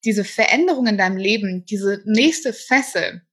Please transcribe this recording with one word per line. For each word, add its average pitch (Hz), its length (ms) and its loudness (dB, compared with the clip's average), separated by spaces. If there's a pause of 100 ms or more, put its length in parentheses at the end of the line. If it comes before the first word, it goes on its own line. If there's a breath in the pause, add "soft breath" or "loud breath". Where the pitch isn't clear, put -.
diese 208 200 2
Veränderung 262 640 2
in 208 100 2
deinem 190 200 0
Leben, 196 480 -2
diese 196 400 -2
nächste 240 480 2
Fessel 185 680 -2 (120)